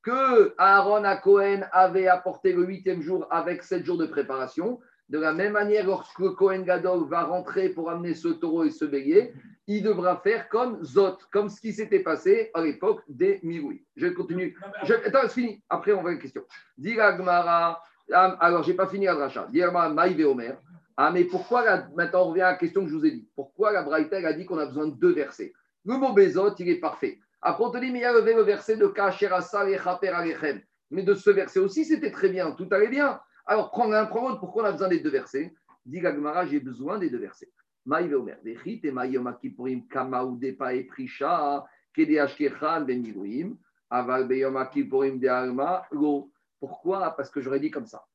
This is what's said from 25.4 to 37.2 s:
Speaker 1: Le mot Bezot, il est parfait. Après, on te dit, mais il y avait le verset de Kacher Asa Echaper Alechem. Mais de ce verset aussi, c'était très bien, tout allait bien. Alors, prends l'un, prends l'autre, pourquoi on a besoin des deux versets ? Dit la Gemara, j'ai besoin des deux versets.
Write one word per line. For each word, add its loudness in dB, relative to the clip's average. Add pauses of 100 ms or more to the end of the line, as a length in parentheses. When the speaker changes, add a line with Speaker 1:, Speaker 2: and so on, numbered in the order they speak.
Speaker 1:
Le -4
mot 0
Bezot, 4
il -4
est 2
parfait. -6 (240)
Après, 0
on -2
te -6
dit, -4
mais -4
il -4
y -4
avait 6
le 6
verset 0
de 4
Kacher 0
Asa -2
Echaper -2
Alechem. -4 (300)
Mais -4
de 4
ce 4
verset 2
aussi, 0
c'était 0
très 0
bien, 0
tout -10
allait 4
bien. 0 (280)
Alors, 0
prends 0
l'un, 4
prends -2
l'autre, -4
pourquoi -4
on 2
a 0
besoin -2
des 2
deux -2
versets ? -4 (320)
Dit -10
la 0
Gemara, -2
j'ai -2
besoin -8
des -4
deux -6
versets. -14 (360)